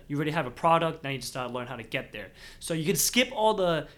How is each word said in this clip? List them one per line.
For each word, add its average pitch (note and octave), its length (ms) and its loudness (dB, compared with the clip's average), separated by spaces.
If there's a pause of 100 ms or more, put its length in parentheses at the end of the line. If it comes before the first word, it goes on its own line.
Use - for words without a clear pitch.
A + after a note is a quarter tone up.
you C#3+ 100 -4
already D3+ 160 0
have D#3 140 -2
a B2 40 -6
product, E3 520 2
now C#3 60 -6
you C3+ 100 -4
just - 140 -10
gotta B2+ 200 -6
learn B2 140 -4
how B2+ 100 -10
to A#2 60 -10
get C3 300 -6
there. G2+ 180 -12 (300)
So - 140 -4
you D#3+ 100 -2
can F#3 120 2
skip B3 360 2
all G#3+ 220 2
the E3+ 440 2